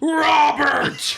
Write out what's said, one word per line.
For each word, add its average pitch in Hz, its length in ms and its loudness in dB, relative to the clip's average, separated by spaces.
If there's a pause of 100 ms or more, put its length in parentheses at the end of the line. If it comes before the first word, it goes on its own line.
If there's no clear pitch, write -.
Robert! 302 1160 0